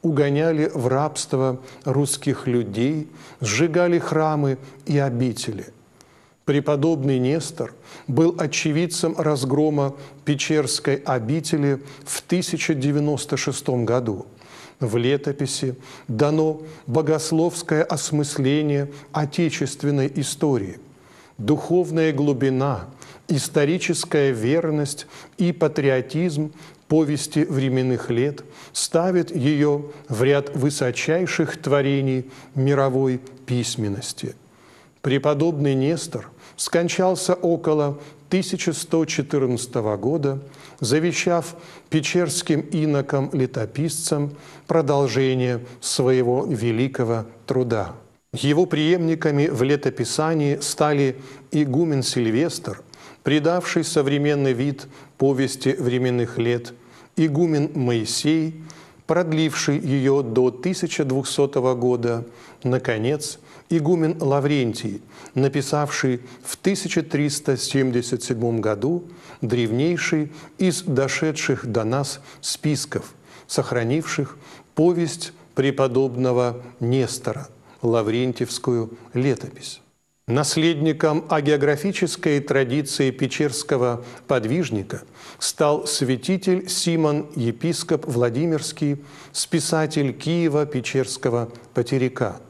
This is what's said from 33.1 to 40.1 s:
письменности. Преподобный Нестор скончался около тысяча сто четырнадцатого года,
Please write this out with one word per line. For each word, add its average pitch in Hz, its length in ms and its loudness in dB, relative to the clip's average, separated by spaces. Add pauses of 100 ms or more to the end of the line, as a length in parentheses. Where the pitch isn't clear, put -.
письменности. 117 880 -4 (680)
Преподобный 143 720 2
Нестор 135 560 -2 (260)
скончался 180 800 0
около 156 640 0 (300)
тысяча 185 440 0
сто 165 320 0
четырнадцатого 123 920 -2
года, 135 440 -2 (380)